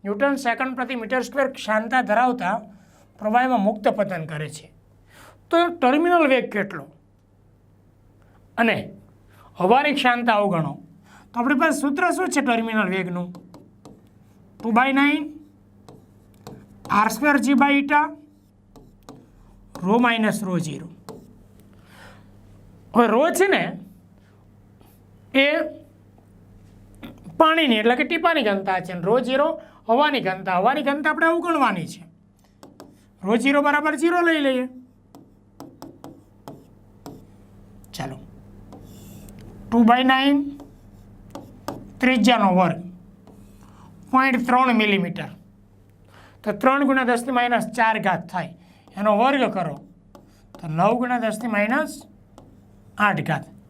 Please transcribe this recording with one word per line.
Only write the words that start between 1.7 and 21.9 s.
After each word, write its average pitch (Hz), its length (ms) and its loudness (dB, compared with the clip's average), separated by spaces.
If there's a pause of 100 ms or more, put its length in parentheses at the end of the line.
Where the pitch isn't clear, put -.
ધરાવતા 226 480 0 (640)
પ્રવાહીમાં 240 460 2
મુક્ત 214 200 -2 (120)
પતન 185 340 -4
કરે 151 240 -8
છે. - 100 -18 (840)
તો 339 120 4
એનો 349 100 0 (120)
ટર્મિનલ 320 500 4
વેગ 247 220 0
કેટલો 185 300 -6 (1800)
અને 226 160 2 (840)
હવાની 262 400 2
ક્ષાંતા 240 420 2
અવગણો. 165 320 -2 (560)
તો 240 100 -6
આપણી 262 220 0
પાસે 311 220 0
સૂત્ર 330 340 0
શું 359 160 -4
છે 285 80 0
ટર્મિનલ 220 540 0
વેગનું? 180 360 -6 (1300)
ટુ 226 160 0
બાય 269 240 2
નાઇન 294 240 2 (1800)
આર 220 160 2
સ્ક્વેર 285 200 2 (120)
જી 285 160 4
by 285 160 2
eta, 294 240 2 (1800)
rho 202 240 2
minus 220 400 0
rho 175 240 -2
zero. 151 180 -12 (2000)